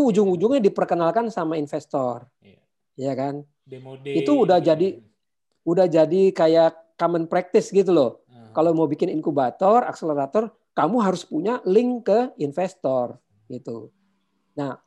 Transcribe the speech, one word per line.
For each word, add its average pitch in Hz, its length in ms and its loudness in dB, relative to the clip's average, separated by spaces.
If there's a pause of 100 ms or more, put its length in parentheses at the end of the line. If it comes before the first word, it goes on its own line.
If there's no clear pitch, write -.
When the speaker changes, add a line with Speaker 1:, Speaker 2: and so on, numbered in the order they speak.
Speaker 1:
ujung-ujungnya 208 580 2
diperkenalkan 180 680 0
sama 165 280 -4
investor. 135 680 -6 (160)
Speaker 2:
Iya. 98 180 -20 (360)
Speaker 1:
Iya 135 180 -6
kan? 139 200 -6 (320)
Speaker 2:
Demo 131 320 -18
day 139 240 -4
Speaker 1:
Itu 294 160 2
udah 185 240 4
Speaker 2:
gitu 156 80 0
Speaker 1:
jadi, 160 180 2
Speaker 2:
ya. - 140 -8 (640)
Speaker 1:
udah 175 220 2
jadi 160 420 2
kayak 165 420 4 (220)
common 170 320 -2
practice 185 480 -2
gitu 190 160 2
loh. 139 400 2
Speaker 2:
Aha. - 240 -20
Speaker 1:
Kalau 165 180 2
mau 160 140 0
bikin 151 240 -4
inkubator, 160 720 0
akselerator, 151 720 -4 (180)
kamu 156 300 0
harus 185 240 -2
punya 196 400 -4
link 247 400 0
ke 240 320 0
investor 143 800 -4 (300)
gitu. 120 420 -14 (680)
Nah, 139 300 -8